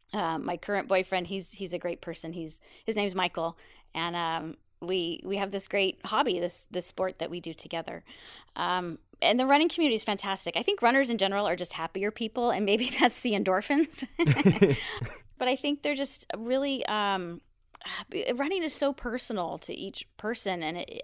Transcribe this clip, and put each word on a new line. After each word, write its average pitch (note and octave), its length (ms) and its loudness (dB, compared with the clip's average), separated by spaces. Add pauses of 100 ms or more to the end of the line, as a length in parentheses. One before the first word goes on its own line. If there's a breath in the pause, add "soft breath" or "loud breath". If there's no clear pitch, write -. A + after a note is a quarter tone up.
(120)
Um, E3 320 -2
my F3 140 -2
current G3+ 280 -2
boyfriend, F#3 420 2
he's, F#3+ 260 -8
he's F3+ 180 -8
a F3+ 60 -4
great E3+ 240 -6
person. E3 320 -10
He's, D#3+ 260 -10 (240 loud breath)
his A3 100 -2
name's G3+ 200 0
Michael, F3 420 -2 (380 loud breath)
and, E3+ 200 0
um, E3 420 -2 (260)
we, F3 420 -2
we G3 140 -2
have G3 120 -2
this G3 160 -6
great G3 380 0
hobby, A3 340 0
this, F3 320 -4
this F3 140 -4
sport - 360 -4
that E3 100 -4
we F3 100 -8
do E3 140 -8
together. - 500 -8 (500 loud breath)
Um, F3 440 -2 (240)
and A#3 180 6
the B3+ 60 2
running D4 240 6
community D4+ 240 2
is G#3+ 100 -2
fantastic. G3 520 -2
I G3 60 0
think G4 200 0
runners B3+ 260 6
in A#3 80 0
general G3 320 2
are F3 80 2
just E3+ 160 -4
happier G3 380 -2
people, A#3+ 400 0
and G#3 160 2
maybe G#3+ 280 4
<laughs> - 60 0
that's B3 220 4
the A#3+ 100 0
endorphins. G#3 720 2 (140)
<laughs> D#3+ 600 6 (600 loud breath)
But B3+ 100 2
I C4 80 4
think C#4+ 260 -2
they're D4 120 0
just C4+ 320 -4 (100)
really, C4 500 0
um, F#3+ 540 0 (960 loud breath)
running D#4 280 0
is D#4 100 -2
so C#4+ 200 0
personal G#3+ 640 -4
to - 160 -10
each - 320 -10 (100)
person, G3+ 460 -4
and D#3+ 160 -4
it, - 260 -10